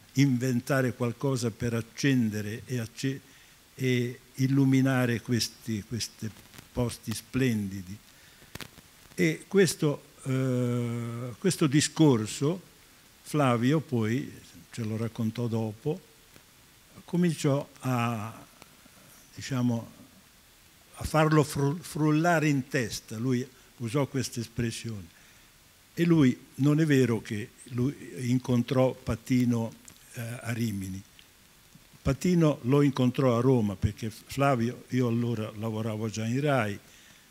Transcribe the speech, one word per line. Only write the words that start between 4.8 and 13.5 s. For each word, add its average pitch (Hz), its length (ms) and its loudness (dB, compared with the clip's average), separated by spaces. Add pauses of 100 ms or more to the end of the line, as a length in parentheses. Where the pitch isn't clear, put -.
questi, 110 640 -4
questi - 440 -8 (420)
posti 117 420 -6
splendidi?" 101 840 -2 (1160)
E 160 340 0
questo, 160 560 2 (200)
eh, 123 1120 -2
questo 180 280 2
discorso 139 960 2 (600)
Flavio 131 580 2